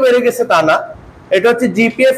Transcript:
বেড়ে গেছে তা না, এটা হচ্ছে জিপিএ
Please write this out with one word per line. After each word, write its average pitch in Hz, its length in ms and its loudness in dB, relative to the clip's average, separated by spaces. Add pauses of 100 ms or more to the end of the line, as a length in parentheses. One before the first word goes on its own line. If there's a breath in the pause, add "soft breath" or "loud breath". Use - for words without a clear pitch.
বেড়ে 247 220 2
গেছে 240 260 -2
তা 170 160 2
না, 165 80 2 (600)
এটা 190 140 2
হচ্ছে 240 160 0 (100)
জিপিএ 233 420 0